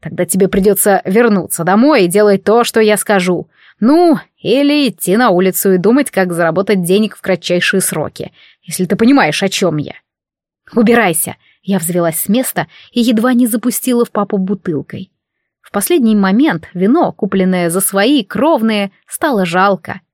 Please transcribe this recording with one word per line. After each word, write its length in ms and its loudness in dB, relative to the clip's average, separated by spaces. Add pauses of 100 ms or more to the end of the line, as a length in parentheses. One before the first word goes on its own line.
Тогда 240 -4
тебе 220 0
придется 580 2
вернуться 580 0
домой 420 2
и 20 0
делать 360 2
то, 200 2
что 160 -2
я 180 2
скажу. 520 -2 (300)
Ну, 400 4 (180)
или 520 0
идти 280 -2
на 120 2
улицу 440 0
и 40 2
думать, 340 2
как 220 -2
заработать 500 0
денег 320 0
в 60 -20
кратчайшие 600 -2
сроки, 500 -8 (300)
если 240 -6
ты 100 -2
понимаешь, 480 2
о 60 0
чем 280 -2
я». 160 -8 (800)
«Убирайся!» 640 0 (300)
Я 140 -2
взвилась 400 -2
с 80 -8
места 400 -2 (240)
и 80 -4
едва 340 2
не 140 2
запустила 560 -2
в 80 -6
папу 260 -2
бутылкой. 760 -6 (480)
В 100 -20
последний 420 0
момент 600 2
вино, 400 0
купленное 560 0
за 100 -2
свои 460 0
кровные, 680 0 (160)
стало 380 -2
жалко. 560 -2 (120)